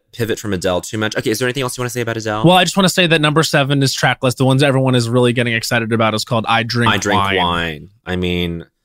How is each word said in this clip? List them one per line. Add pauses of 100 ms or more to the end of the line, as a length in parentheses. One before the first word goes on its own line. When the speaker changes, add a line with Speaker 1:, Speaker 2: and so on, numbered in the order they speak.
(120)
Speaker 1:
pivot
from
Adele
too
much.
Okay,
is
there
anything
else
you
wanna
say
about
Adele?
Speaker 2:
Well,
I
just
wanna
say
that
number
seven
is
track
list.
The
ones
everyone
is
really
getting
excited
about
is
called
I
Drink
Speaker 1:
I
Drink
Speaker 2:
Wine.
Speaker 1:
Wine. (160)
I
mean, (200)